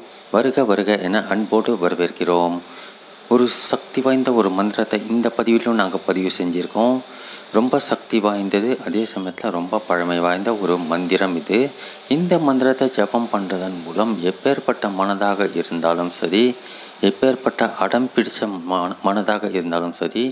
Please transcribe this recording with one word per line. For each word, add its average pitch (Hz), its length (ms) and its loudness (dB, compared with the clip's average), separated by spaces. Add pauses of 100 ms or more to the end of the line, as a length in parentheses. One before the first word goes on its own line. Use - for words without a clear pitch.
(280)
வருக 131 360 2
வருக 101 340 2
என 95 280 0
அன்போடு 107 480 0
வரவேற்கிறோம். 87 800 0 (720)
ஒரு 120 180 6 (120)
சக்தி - 420 -2
வாய்ந்த 131 320 2
ஒரு 107 180 4
மந்திரத்தை 104 560 -2
இந்த 113 260 0
பதிவிலும் 113 480 2
நாங்க 95 180 -2
பதிவு 92 320 0
செஞ்சிருக்கோம். 90 680 0 (560)
ரொம்ப 135 280 2
சக்தி - 400 0
வாய்ந்தது, 101 500 0 (120)
அதே 101 220 -2
சமயத்துல 95 480 -6
ரொம்ப 87 300 -2
பழமை 87 380 0
வாய்ந்த 92 360 0
ஒரு 90 280 2
மந்திரம் 87 520 0
இது. 92 240 0 (480)
இந்த 170 300 2
மந்திரத்தை 131 520 2
ஜபம் 113 400 -2
பண்றதன் 92 480 -4
மூலம் 92 440 -2
எப்பேற்பட்ட 110 720 0
மனதாக 98 580 0
இருந்தாலும் 85 640 0
சரி, 98 320 2 (560)
எப்பேற்பட்ட 131 720 2
அடம் 120 340 0
பிடிச்ச 107 420 -2 (120)
மன-, 90 360 -2
மனதாக 101 500 0
இருந்தாலும் 85 480 -2
சரி, 92 340 -2